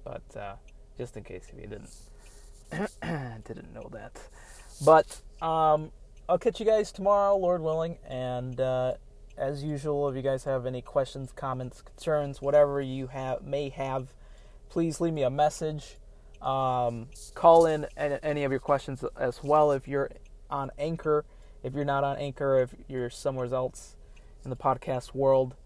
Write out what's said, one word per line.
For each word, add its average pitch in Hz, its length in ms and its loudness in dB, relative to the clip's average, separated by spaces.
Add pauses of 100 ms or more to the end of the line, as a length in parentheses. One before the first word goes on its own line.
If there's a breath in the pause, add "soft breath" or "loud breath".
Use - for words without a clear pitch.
But, - 340 -14
uh, 101 180 -12 (420)
just 120 200 -10
in 104 60 -14
case 92 280 -16
if - 80 -18
you - 80 -14
didn't, 104 240 -14 (800 soft breath)
<clears throat> 147 760 -8
didn't - 280 -14
know - 180 -14
that. 113 280 -16 (680 loud breath)
But, 147 360 6 (200)
um, 156 500 2 (380)
I'll 180 80 4
catch 208 220 -2
you 220 60 -2
guys 214 260 2
tomorrow, 202 440 4
Lord 180 260 2
willing. 160 360 -2 (100)
And, 127 520 -6
uh, 127 340 0 (440)
as 139 260 -4
usual, 143 460 0
if 131 60 -6
you 135 60 -6
guys 135 220 0
have 131 220 -2
any 127 160 -4
questions, 135 540 -4
comments, 127 460 -8
concerns, 147 600 -4
whatever 143 400 6
you 131 260 -6
have, 131 360 -6
may 139 260 -4
have, 135 440 -6 (560 soft breath)
please 165 320 0
leave 165 120 0
me 147 100 0
a 123 60 4
message. 151 680 0 (440 soft breath)
Um, 127 680 0 (260)
call 165 320 10
in 156 220 0 (100)
a-, 143 260 -2
any 147 200 0
of 135 80 0
your 131 80 0
questions 135 440 0 (140)
as 123 260 -4
well 147 280 6
if 139 160 -2
you're 139 240 -2 (380)
on 139 280 -6
Anchor. 151 480 0 (380 soft breath)
If 131 100 -6
you're 143 120 -2
not 139 180 2
on 139 140 -2
Anchor, 139 420 2
if 127 160 0 (120)
you're 127 220 -4
somewhere 127 440 -4
else - 420 -6 (480 soft breath)
in - 60 -10
the 131 60 -6
podcast 131 600 -2
world 131 400 4 (100)